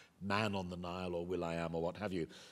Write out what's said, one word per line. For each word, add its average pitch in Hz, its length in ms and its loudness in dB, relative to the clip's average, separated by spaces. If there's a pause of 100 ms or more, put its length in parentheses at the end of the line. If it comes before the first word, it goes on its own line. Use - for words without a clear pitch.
(220)
Man 101 320 4
on 95 160 0
the 90 60 -4
Nile 90 400 -2
or 85 100 0
will.i.am 85 480 0
or 82 80 2
what 85 140 0
have 95 160 -2
you. 85 160 0 (240)